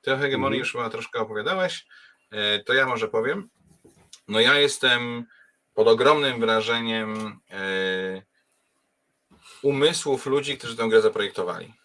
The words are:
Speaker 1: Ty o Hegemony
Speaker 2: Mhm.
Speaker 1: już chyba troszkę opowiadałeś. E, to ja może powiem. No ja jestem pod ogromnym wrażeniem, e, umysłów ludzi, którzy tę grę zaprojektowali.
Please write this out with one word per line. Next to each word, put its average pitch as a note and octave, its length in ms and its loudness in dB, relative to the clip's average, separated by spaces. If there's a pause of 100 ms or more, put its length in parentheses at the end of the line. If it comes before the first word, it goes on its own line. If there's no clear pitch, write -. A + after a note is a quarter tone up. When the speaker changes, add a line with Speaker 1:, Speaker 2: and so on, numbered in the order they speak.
Speaker 1:
Ty C3+ 120 -2
o C3+ 40 0
Hegemony C3+ 380 0
Speaker 2:
Mhm. B2+ 40 -2
Speaker 1:
już A#2+ 120 -4
chyba A#2 180 -6
troszkę A2+ 300 -8
opowiadałeś. A2+ 680 -4 (460)
E, G#2 280 -2
to A#2+ 140 -2
ja C3+ 120 4
może A2+ 220 -2
powiem. C#3 420 -4 (800)
No A2 120 0
ja C3+ 200 6
jestem A#2+ 680 0 (480)
pod A2 140 4
ogromnym C3 520 4
wrażeniem, A2 1000 -2 (120)
e, F#2+ 720 -4 (1400)
umysłów C#3 640 0
ludzi, C#3 320 -2
którzy A#2 180 -12
tę A2+ 140 -2
grę A2 120 8
zaprojektowali. G2 720 -2 (120)